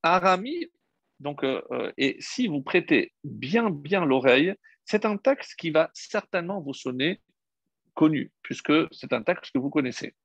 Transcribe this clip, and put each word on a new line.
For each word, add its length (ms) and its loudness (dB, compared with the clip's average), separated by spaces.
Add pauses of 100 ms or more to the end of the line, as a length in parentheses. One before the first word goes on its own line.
Arami, 640 2 (540)
donc, 240 -6
euh, 260 -2
euh, 260 -6
et 220 0
si 300 -4
vous 120 -2
prêtez 600 2
bien, 480 -2
bien 340 -2
l'oreille, 500 4 (300)
c'est 200 0
un 120 0
texte 400 -2
qui 140 -6
va 240 2
certainement 680 -6
vous 140 -10
sonner 460 -4 (720)
connu, 360 2 (120)
puisque 300 -4 (200)
c'est 220 -6
un 80 -2
texte 300 -4
que 60 0
vous 120 -2
connaissez 440 -4 (100)